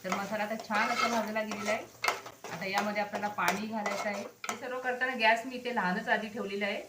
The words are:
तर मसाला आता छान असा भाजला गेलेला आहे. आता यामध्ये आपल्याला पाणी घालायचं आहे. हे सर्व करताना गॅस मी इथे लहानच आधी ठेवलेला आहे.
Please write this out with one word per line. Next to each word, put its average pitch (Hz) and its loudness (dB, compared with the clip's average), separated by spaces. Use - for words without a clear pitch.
तर 185 0
मसाला 202 -2
आता 220 -4
छान 220 0
असा 240 2
भाजला 220 0
गेलेला 208 -2
आहे. 220 0
आता 180 -6
यामध्ये 202 2
आपल्याला 202 -2
पाणी 190 0
घालायचं 208 -2
आहे. 202 -2
हे - -4
सर्व 254 -4
करताना 254 0
गॅस 220 6
मी 247 -6
इथे 233 -2
लहानच 196 2
आधी 214 2
ठेवलेला 202 -2
आहे. 208 -2